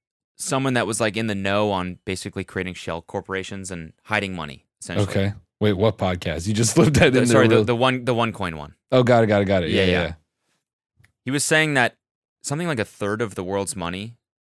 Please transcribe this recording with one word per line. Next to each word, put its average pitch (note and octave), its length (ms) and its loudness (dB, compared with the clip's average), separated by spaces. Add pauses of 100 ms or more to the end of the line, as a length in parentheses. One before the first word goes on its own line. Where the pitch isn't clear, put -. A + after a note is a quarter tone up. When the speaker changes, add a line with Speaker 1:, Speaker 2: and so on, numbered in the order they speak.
(380)
Speaker 1:
someone C3+ 380 -2
that A#2 100 2
was, G#2+ 160 -2
like, G#2+ 160 0
in A2+ 80 -2
the G#2+ 80 -2
know G2+ 380 0
on F2+ 340 -4
basically F#2+ 380 -6
creating F#2 320 -6
shell E2+ 260 -8
corporations F#2+ 720 -8
and E2 220 -12 (100)
hiding G2+ 320 -2
money, D2 320 -12 (120)
essentially. F#2+ 280 -2
Speaker 2:
Okay. G2+ 260 -2 (260)
Wait, G#2 140 2
what G2+ 260 2
podcast? F2+ 480 -4
You A2 80 -2
just A2+ 200 0
<laughs> - 0 -
flipped D#3 200 6
that C3 180 6
Speaker 1:
The, B2+ 80 4
Speaker 2:
in B2 60 2
Speaker 1:
sorry, A#2+ 200 6
Speaker 2:
there - 20 4
Speaker 1:
the, A2+ 80 6
Speaker 2:
real G#2+ 80 4
Speaker 1:
the A#2+ 100 0
one, B2+ 300 0
the B2+ 100 0
OneCoin G2+ 400 -2
one. D2 200 -14 (160)
Speaker 2:
Oh, B2+ 120 6
got A#2 200 6
it, G#2+ 40 2
got G#2 140 4
it, G2+ 40 2
got F#2+ 180 2
it. D#2 80 -2
Yeah, G2 140 2
Speaker 1:
Yeah, F2+ 60 2
Speaker 2:
yeah. E2 120 2
Speaker 1:
yeah. E2 100 -6 (1120)
He B2+ 60 -4
was C#3 140 -2
saying D#3 300 2
that A#2+ 220 2 (460)
something D#3+ 240 -4
like C#3+ 120 -2
a G2+ 60 -2
third G#2+ 380 -6
of G2+ 120 -8
the F#2+ 80 -6
world's G2 320 -4
money G2 420 -8 (240)